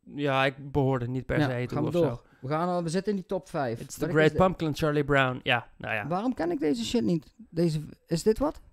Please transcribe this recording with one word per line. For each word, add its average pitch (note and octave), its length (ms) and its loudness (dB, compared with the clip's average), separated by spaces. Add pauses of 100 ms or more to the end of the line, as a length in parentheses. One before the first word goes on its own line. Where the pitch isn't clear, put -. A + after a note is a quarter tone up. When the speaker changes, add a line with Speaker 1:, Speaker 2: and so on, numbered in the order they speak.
(140)
Speaker 1:
ja, C3+ 300 0
ik C#3 280 -4
behoorde C3 360 2
niet B2+ 180 -4
per C3+ 120 0
Speaker 2:
Ja, D3+ 100 4
Speaker 1:
se B2 180 -2
toe - 20 -8
Speaker 2:
gaan B2+ 140 -2
we D#3 60 0
Speaker 1:
of D#3 60 -4
Speaker 2:
door. E3+ 120 4
Speaker 1:
zo. A#2+ 160 -4 (180)
Speaker 2:
We C3 80 -10
gaan D#3+ 200 -2
al, F3 140 -2
we E3 60 -4
zitten F#3+ 240 -2
in G3 60 -2
die F3 80 -8
top F#3 220 -6
vijf. B2+ 320 -4
Speaker 1:
It's - 140 -14
the - 60 -12
Speaker 2:
Welke D#3 140 -2
Speaker 1:
Great D#3 180 6
Speaker 2:
is D3+ 60 -4
dit? F#3 80 6
Speaker 1:
Pumpkin, D#3+ 280 -2
Charlie D3 300 0
Brown. C3+ 380 2
Ja, B2 240 0 (100)
nou A2 180 -6
ja. G#2+ 120 -4
Speaker 2:
Waarom G3+ 280 -2
ken E4 160 -4
ik D4+ 100 -4
deze C#4 240 0
shit A#3 200 0
niet? F3 300 0 (160)
Deze, D#3+ 300 0 (260)
is E3 160 -2
dit A3 160 4
wat? D4 220 -2 (120)